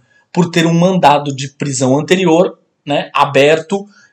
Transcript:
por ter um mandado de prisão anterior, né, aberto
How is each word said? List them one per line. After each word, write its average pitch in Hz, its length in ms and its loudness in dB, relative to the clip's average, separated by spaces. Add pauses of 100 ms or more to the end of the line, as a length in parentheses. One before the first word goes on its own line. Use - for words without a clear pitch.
(320)
por 175 180 0
ter 165 160 -2
um 165 80 0
mandado 165 600 2
de 139 140 -10
prisão 135 500 -2
anterior, 175 600 0 (280)
né, 147 260 -6
aberto 147 760 0 (260)